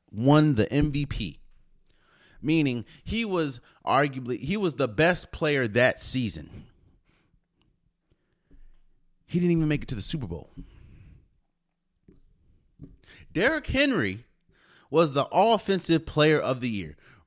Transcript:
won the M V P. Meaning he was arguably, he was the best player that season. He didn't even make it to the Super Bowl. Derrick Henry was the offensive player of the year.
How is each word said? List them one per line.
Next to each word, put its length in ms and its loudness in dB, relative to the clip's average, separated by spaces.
won 440 6
the 180 2
M 180 2
V 140 -4
P. 340 -8
Meaning 420 0
he 180 -4
was 380 -4
arguably, 520 0
he 200 -4
was 160 -2
the 160 -2
best 420 0
player 340 -2
that 380 2
season. 600 -6
He 140 -4
didn't 160 2
even 140 2
make 140 -2
it 60 -12
to 60 -6
the 60 -6
Super 260 -8
Bowl. 220 -12
Derrick 360 0
Henry 580 0
was 240 2
the 180 0
offensive 720 2
player 320 2
of 220 -2
the 100 -4
year. 280 -8